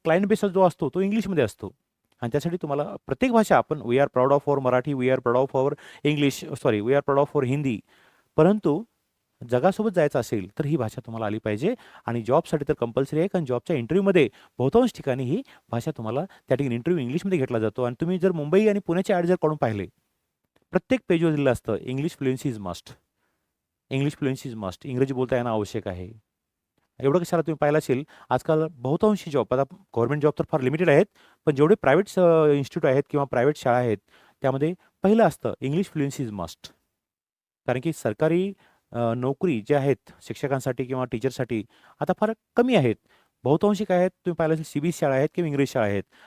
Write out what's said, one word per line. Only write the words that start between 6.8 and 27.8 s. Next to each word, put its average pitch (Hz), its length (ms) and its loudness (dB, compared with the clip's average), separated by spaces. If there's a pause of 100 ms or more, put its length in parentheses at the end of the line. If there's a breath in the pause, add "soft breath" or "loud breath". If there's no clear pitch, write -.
we 113 80 -4
are 139 120 2
proud 139 180 0
of 143 160 4
our 139 100 0
हिंदी. 135 340 -2 (560 soft breath)
परंतु 175 480 4 (680)
जगासोबत 185 460 0
जायचं 147 240 0
असेल, 101 400 -6
तर 151 60 -2
ही 147 120 -2
भाषा 117 280 -6
तुम्हाला 113 200 -8
आली 104 120 -4
पाहिजे. 117 380 -2 (300 loud breath)
आणि 117 160 -4
जॉबसाठी 143 460 0
तर 151 60 0
कंपल्सरी 135 460 -2
आहे, 180 80 0
कारण 175 180 -4
जॉबच्या 123 300 -4
इंटरव्ह्यूमध्ये 165 540 2 (280 soft breath)
बहुतांश 220 380 2
ठिकाणी 135 280 -4
ही 160 180 -2 (280 soft breath)
भाषा 120 220 -4
तुम्हाला 123 340 -4
त्या - 320 -4
ठिकाणी 127 180 -2
इंटरव्ह्यू 160 260 -2
इंग्लिशमध्ये 165 380 -2
घेतला 120 200 0
जातो. 110 240 -2
आणि 123 180 -2
तुम्ही 175 180 -2
जर 190 120 2
मुंबई 170 360 2
आणि 202 120 2
पुण्याचे 190 340 -2
ॲड 175 120 0
जर 180 160 2
काढून 156 160 0
पाहिले, 104 300 -2 (840)
प्रत्येक 226 380 -2
पेजवर 165 220 2
दिलेलं 143 200 2
असतं, 110 240 -2
"English 135 460 -6
fluency 131 300 -2
is 110 60 -8
must. 95 340 -12 (1000)
English 139 300 -2
fluency 131 320 -6
is 110 40 -12
must." 95 260 -8
इंग्रजी 135 300 -2
बोलता 127 220 -2
येणं 120 140 0
आवश्यक 107 380 -4
आहे. 92 260 -10 (840)
एवढं 139 200 2
कशाला 170 220 -2
तुम्ही 151 200 -4
पाहिलं 147 160 2
असेल, 143 260 0 (260 loud breath)